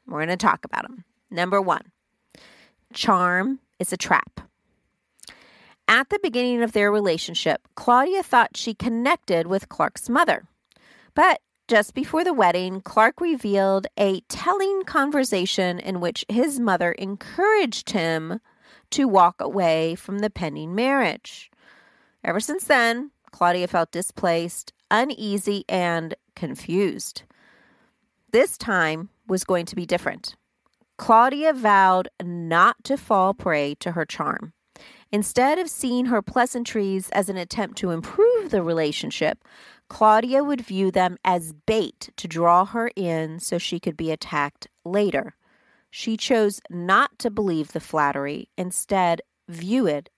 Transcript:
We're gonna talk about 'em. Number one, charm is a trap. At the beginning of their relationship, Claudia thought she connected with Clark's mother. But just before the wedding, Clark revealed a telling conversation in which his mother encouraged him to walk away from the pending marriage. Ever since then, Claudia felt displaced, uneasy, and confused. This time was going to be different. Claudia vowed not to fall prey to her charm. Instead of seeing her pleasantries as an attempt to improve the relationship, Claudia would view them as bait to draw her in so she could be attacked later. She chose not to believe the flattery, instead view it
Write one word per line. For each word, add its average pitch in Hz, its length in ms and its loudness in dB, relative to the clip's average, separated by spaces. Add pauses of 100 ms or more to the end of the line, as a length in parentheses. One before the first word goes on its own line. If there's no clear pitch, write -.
We're - 140 -10
gonna 165 160 -2
talk 233 300 0
about - 180 -6
'em. 240 220 -18 (260)
Number 185 300 0
one, 175 320 -2 (960)
charm 185 680 0 (200)
is - 140 -4
a - 40 -4
trap. - 440 0 (1500)
At 240 220 0
the 403 100 -2
beginning 247 440 -2
of 226 100 -2
their 208 180 2
relationship, 170 760 -2 (100)
Claudia 311 480 2
thought - 340 2
she 226 160 -8
connected 233 720 -2
with 190 220 -4
Clark's - 400 -4
mother. 262 340 2 (680)
But 311 260 4 (280)
just 214 280 2
before 311 280 -2
the 349 100 0
wedding, 185 460 2
Clark 220 400 2
revealed 196 680 0 (100)
a 196 320 0
telling 381 540 -2
conversation 233 960 0
in 185 200 -6
which 170 300 -4
his 262 300 0
mother 180 320 2
encouraged 330 1000 -2
him 165 500 -2 (520)
to 269 160 2
walk 185 340 6
away 165 540 0
from 196 240 -8
the 208 100 -2
pending 156 460 -8
marriage. 247 720 -2 (760)
Ever 175 160 -2
since 302 260 -4
then, 247 440 2 (220)
Claudia 180 360 0
felt 170 240 0
displaced, 170 840 -4 (180)
uneasy, 208 760 -2
and 170 460 -2 (220)
confused. - 880 -4 (1080)
This - 280 4
time 165 500 -2 (180)
was 185 160 0
going 175 220 0
to - 100 -12
be 175 120 -6
different. - 480 -4 (600)
Claudia 269 540 4
vowed 196 580 4 (120)
not 175 600 2
to 269 120 -2
fall 196 380 2
prey 147 460 -2
to - 140 -6
her 165 120 -4
charm. - 480 -6 (580)
Instead 247 460 2
of 359 120 -2
seeing 247 380 -2
her 233 140 0
pleasantries 208 880 -2
as 196 180 0
an 190 100 -6
attempt 180 400 -6
to 180 140 -4
improve 403 580 2
the 196 120 0
relationship, 156 840 -2 (440)
Claudia 233 560 4
would 285 180 -2
view 190 280 0
them 185 340 0
as 170 300 0
bait 202 640 -4
to - 100 -10
draw 170 380 4
her 233 300 -4
in 160 440 -4
so - 180 -4
she 175 220 -6
could 160 160 -6
be 160 140 -4
attacked 151 580 -4 (160)
later. 170 520 0 (560)
She - 260 -6
chose 214 420 2 (100)
not 190 500 2
to 233 100 -2
believe 190 420 -2
the 160 80 -4
flattery, 143 800 -2
instead 180 640 0 (260)
view 185 380 -2
it 147 320 -2